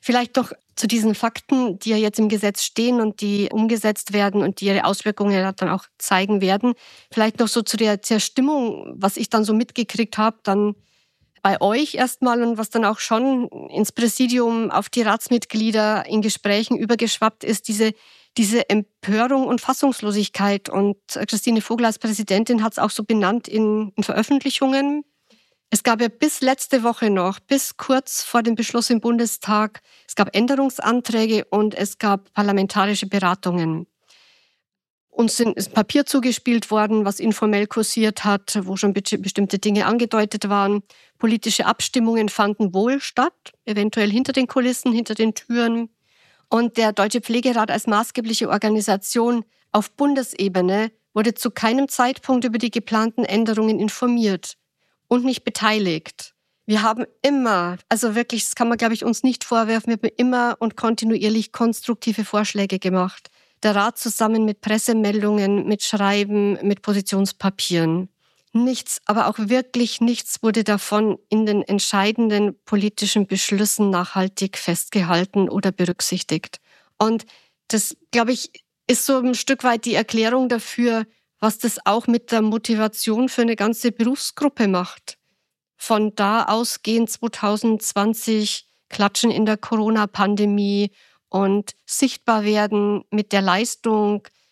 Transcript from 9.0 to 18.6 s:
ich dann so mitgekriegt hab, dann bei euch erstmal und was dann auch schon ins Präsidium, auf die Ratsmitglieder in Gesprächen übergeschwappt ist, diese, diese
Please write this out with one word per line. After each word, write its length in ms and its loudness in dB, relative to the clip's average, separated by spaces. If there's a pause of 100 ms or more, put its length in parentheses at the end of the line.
ich 140 -4
dann 140 2
so 100 0
mitgekriegt 640 -2
hab, 260 0
dann 300 0 (680)
bei 180 2
euch 340 0
erstmal 480 0
und 160 0
was 120 -6
dann 140 0
auch 140 0
schon 500 0 (220)
ins 220 0
Präsidium, 800 0
auf 200 0
die 120 0
Ratsmitglieder 1040 0
in 160 0
Gesprächen 540 0
übergeschwappt 680 -2
ist, 240 -4
diese, 240 0 (440)
diese 320 2